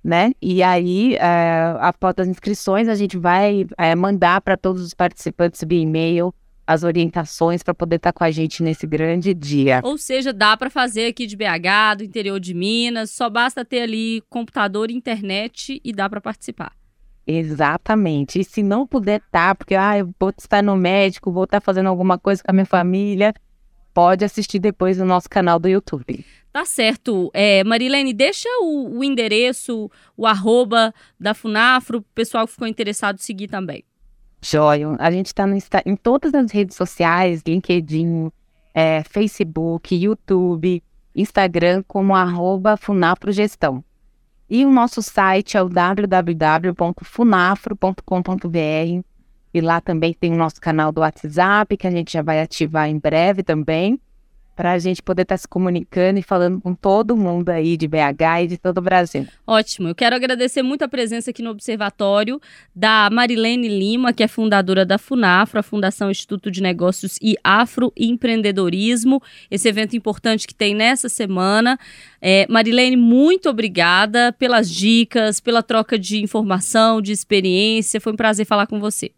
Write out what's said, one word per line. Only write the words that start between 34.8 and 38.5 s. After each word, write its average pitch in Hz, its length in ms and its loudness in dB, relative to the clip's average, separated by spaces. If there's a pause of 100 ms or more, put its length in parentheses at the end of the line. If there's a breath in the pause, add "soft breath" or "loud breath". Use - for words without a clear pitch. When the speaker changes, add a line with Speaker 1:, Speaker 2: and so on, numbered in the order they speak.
Speaker 1:
A 165 100 2
gente 180 240 -2
tá 196 140 0
no 196 80 0
Insta-, 196 300 -2
em 196 100 -2
todas 269 380 0
as 254 180 2
redes 202 240 -2
sociais, 175 720 0
LinkedIn, 165 840 -2 (440)